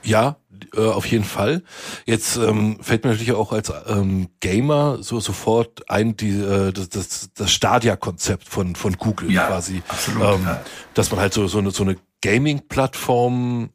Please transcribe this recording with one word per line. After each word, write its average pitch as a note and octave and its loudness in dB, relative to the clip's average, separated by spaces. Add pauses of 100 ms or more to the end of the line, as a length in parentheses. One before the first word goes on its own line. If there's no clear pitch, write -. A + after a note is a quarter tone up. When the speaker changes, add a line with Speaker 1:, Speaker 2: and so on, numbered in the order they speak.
Speaker 1:
Ja, A2+ 2 (360)
äh, A2 -2
auf A2 2
jeden A2 2
Fall. A2+ -2 (420)
Jetzt, A2+ 0
ähm, G#2+ 2
fällt A#2 0
mir C#3 2
natürlich A2+ 0
auch G#2+ 0
als, A2 -4 (140)
ähm, F#2+ 0 (100)
Gamer C#3+ 2
so A#2 -4
sofort G#2+ -2
ein, G#2+ 2
die, G2+ -2
äh, G2 2
das, F#2 -6
das, - -8
das G#2 0
Stadia-Konzept G#2 0
von, F2+ -2
von F#2+ -2
Google G2 -2
Speaker 2:
Ja, F#2 4
Speaker 1:
quasi. F#2 -4
Speaker 2:
absolut, - -2
Speaker 1:
Ähm, G2 4
Speaker 2:
ja. F2 -4 (320)
Speaker 1:
dass - 2
man G2 0
halt G2 2
so, G#2 2
so F2+ 0
eine, G2 0
so G2+ -2
eine F#2+ 0 (240)
Gaming-Plattform B2 0